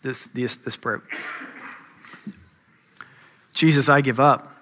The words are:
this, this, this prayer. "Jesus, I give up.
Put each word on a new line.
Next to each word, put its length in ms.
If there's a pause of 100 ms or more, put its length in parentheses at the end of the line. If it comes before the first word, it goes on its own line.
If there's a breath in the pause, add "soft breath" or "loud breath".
this, 260
this, 280
this 200
prayer. 260 (2500 loud breath)
"Jesus, 340
I 140
give 180
up. 420